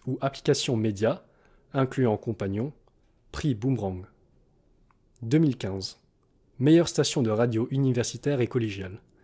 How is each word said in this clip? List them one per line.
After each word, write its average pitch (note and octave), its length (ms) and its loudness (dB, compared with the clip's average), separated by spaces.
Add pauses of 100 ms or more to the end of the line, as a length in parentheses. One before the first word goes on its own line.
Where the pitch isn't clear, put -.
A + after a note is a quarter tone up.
ou C3 140 -4
application C3+ 560 0
média, A2 480 0 (480)
incluant C3 440 2
Compagnon, G#2 560 -4 (580)
prix D3 220 -2
Boomerang. G2+ 520 -2 (1160)
Deux A#2 180 2
mille D3 180 2
quinze. F#2+ 420 -8 (580)
Meilleure D#3 300 6
station - 340 0
de A2+ 80 2
radio A2+ 400 2
universitaire C3 680 0
et A#2 80 2
collégiale, G2 540 -4 (220)